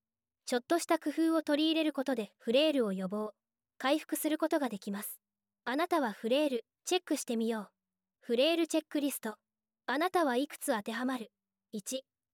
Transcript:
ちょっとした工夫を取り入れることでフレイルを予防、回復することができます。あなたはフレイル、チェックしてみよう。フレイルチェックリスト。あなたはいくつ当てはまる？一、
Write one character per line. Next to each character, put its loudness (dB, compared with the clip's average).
ち -2
ょ 2
っ -4
と 4
し -4
た 2
工 -6
夫 2
を 2
取 2
り 4
入 2
れ 2
る 0
こ -2
と -2
で -6
フ -2
レ 4
イ 4
ル 2
を -2
予 -4
防、 -6
回 2
復 -8
す -2
る 2
こ 0
と 2
が 0
で -10
き -8
ま -8
す。 -14
あ -4
な 0
た 2
は 0
フ -6
レ 4
イ 0
ル、 -4
チ 0
ェ -4
ッ -6
ク -2
し -10
て -4
み 0
よ -4
う。 -14
フ -2
レ 4
イ 2
ル 2
チ 0
ェ 2
ッ -6
ク -2
リ 0
ス -8
ト。 -8
あ -2
な 2
た 2
は 2
い 2
く -16
つ -2
当 -2
て -8
は -4
ま -2
る？ -14
一、 -8